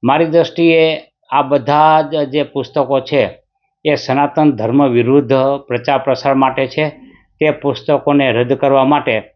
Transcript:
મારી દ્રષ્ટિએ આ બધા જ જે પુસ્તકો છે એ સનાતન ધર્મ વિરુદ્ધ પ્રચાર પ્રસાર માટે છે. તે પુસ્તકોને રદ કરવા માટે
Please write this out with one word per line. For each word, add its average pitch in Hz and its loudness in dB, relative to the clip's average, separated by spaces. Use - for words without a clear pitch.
મારી 143 2
દ્રષ્ટિએ 165 2
આ 139 0
બધા 143 2
જ 147 -4
જે 143 -2
પુસ્તકો 135 -4
છે 127 -2
એ 151 2
સનાતન 143 0
ધર્મ 120 0
વિરુદ્ધ 123 2
પ્રચાર 123 -2
પ્રસાર 135 -2
માટે 135 0
છે. 151 -4
તે 151 2
પુસ્તકોને 143 -2
રદ 120 0
કરવા 135 2
માટે 139 0